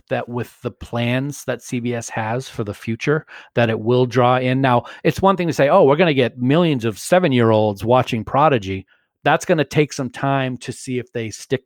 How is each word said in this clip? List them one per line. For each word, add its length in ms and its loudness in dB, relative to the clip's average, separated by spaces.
that 200 -6
with 340 -10
the 80 -6
plans 760 -6
that 160 -6
C 180 -6
B 140 -4
S 160 -8
has 380 -6
for 140 -10
the 120 -6
future, 520 -4
that 160 2
it 100 -4
will 260 2
draw 300 4
in. 240 0
Now, 240 2
it's 200 -2
one 140 4
thing 120 -2
to 40 -2
say, 160 2
"Oh, 160 6
we're 120 6
gonna 180 2
get 240 0
millions 460 2
of 140 -2
seven-year-olds 880 2
watching 400 0
Prodigy." 640 0
That's 200 2
gonna 200 0
take 280 0
some 180 -6
time 480 -4
to 140 -12
see 260 -8
if 140 -10
they 180 -8
stick 360 -6